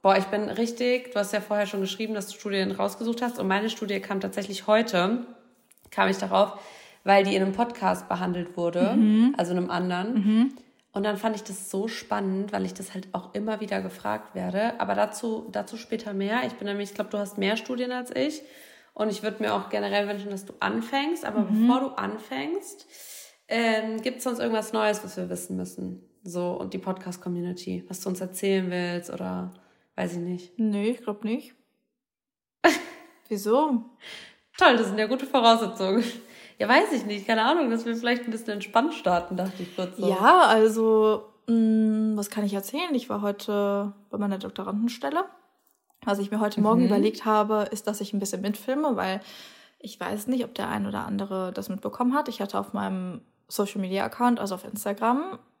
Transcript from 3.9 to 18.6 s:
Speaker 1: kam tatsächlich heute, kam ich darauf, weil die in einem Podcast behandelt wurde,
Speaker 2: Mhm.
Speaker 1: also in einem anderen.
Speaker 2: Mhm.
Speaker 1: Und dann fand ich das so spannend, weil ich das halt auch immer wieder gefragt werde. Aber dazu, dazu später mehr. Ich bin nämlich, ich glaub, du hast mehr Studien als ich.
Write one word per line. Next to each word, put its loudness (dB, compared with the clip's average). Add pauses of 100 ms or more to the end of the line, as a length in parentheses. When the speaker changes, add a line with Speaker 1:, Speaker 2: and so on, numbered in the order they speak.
Speaker 1:
kam -4
tatsächlich -6
heute, 2 (640)
kam 2
ich 0
darauf, 2 (460)
weil 8
die 2
in 4
einem 2
Podcast 0
behandelt -4
wurde, 2
Speaker 2:
Mhm. 6
Speaker 1:
also 0
in 2
einem -2
anderen. -2
Speaker 2:
Mhm. 4 (380)
Speaker 1:
Und -2
dann 0
fand -2
ich -10
das -10
so -2
spannend, -4
weil -2
ich -6
das -14
halt -10
auch -8
immer -4
wieder -4
gefragt -6
werde. -2
Aber 0
dazu, -2
dazu -6
später -8
mehr. 0
Ich -8
bin -8
nämlich, -4
ich -18
glaub, -6
du -4
hast -6
mehr 0
Studien -4
als -8
ich. -2 (520)